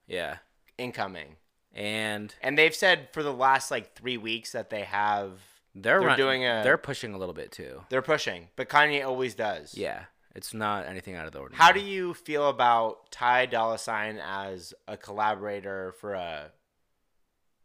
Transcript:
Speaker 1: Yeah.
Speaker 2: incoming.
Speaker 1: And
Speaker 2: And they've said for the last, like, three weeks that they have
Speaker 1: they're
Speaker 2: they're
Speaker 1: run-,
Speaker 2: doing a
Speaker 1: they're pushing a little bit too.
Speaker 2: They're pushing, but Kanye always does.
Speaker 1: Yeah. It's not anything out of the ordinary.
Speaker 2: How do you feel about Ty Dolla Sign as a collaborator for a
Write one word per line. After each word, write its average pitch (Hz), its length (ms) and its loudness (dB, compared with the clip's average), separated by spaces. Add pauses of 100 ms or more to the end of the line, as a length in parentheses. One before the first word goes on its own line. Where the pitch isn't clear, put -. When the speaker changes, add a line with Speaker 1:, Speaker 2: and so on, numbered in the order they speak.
Speaker 1:
Yeah. 82 320 -6 (400)
Speaker 2:
incoming. 95 580 -8 (380)
Speaker 1:
And 104 680 -4
Speaker 2:
And 139 160 -4
they've 156 180 6
said 170 380 2
for 160 100 -4
the 147 100 -2
last, 131 380 2
like, 117 240 -6
three 123 220 -6
weeks 113 360 -8
that 110 180 -8
they 104 140 -6
have 101 580 -2 (320)
Speaker 1:
they're 113 260 2
Speaker 2:
they're 185 80 4
Speaker 1:
run-, 135 80 6
Speaker 2:
doing 131 300 2
a 117 180 2
Speaker 1:
they're 139 140 6
pushing 123 340 -8
a 98 60 -10
little 90 160 -8
bit 73 180 -12
too. 67 380 -14
Speaker 2:
They're 131 120 2
pushing, 101 540 -2
but 131 140 -8
Kanye 147 360 4
always 131 280 -2
does. 92 420 -4
Speaker 1:
Yeah. 71 300 -6 (280)
It's - 200 -14
not 104 320 -2
anything 92 280 -12
out 82 120 -10
of 80 60 -12
the 69 80 -12
ordinary. 69 220 2
Speaker 2:
How 170 100 12
do 196 80 2
you 190 340 -4
feel 147 340 0
about 120 640 2
Ty 123 340 4
Dolla 113 320 0
Sign 107 400 -4
as 95 540 -10 (160)
a 104 80 -10
collaborator 101 960 -4
for 101 220 -8
a 80 380 -8 (1120)